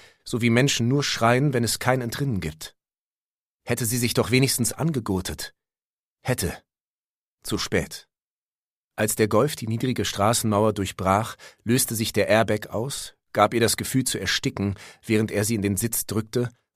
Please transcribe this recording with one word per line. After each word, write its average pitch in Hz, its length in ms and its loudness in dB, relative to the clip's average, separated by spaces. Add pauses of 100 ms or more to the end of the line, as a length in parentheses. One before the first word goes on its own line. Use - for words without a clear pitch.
(240)
so 120 160 -6
wie 117 80 2
Menschen 120 400 2
nur 139 160 0
schreien, 127 480 2
wenn 123 100 0
es 110 160 -2
kein 127 220 0
Entrinnen 120 400 -4
gibt. - 340 -10 (920)
Hätte 120 180 -2
sie 117 140 -2
sich 117 160 0
doch 110 160 0
wenigstens 123 420 2
angegurtet. 104 840 -4 (680)
Hätte. 101 340 -4 (840)
Zu - 160 -6
spät. - 500 -4 (880)
Als 107 200 -2
der 110 120 4
Golf 117 280 2
die 110 100 -10
niedrige 113 400 -2
Straßenmauer 107 680 4
durchbrach, 98 640 0 (280)
löste 117 300 0
sich 110 200 -4
der 101 140 2
Airbag 107 420 2
aus, - 440 -8 (200)
gab 107 180 4
ihr 117 80 2
das 110 160 2
Gefühl 131 280 -2
zu - 140 -4
ersticken, 98 580 -2 (280)
während 110 260 0
er 101 140 0
sie 113 100 -2
in 101 80 -2
den 101 140 2
Sitz 113 300 -4
drückte, 110 420 -2 (280)